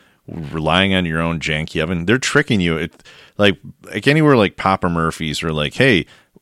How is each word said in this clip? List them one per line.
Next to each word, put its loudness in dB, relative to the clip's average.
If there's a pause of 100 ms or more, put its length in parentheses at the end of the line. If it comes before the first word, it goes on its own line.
(280)
relying 0
on 2
your -2
own -2
janky -4
oven, -2
they're 2
tricking 0
you. 2
It, -8 (340)
like, 2 (260)
like -4
anywhere 4
like 2
Papa 0
Murphy's -4
or -4
like, -4
"Hey, 2 (360)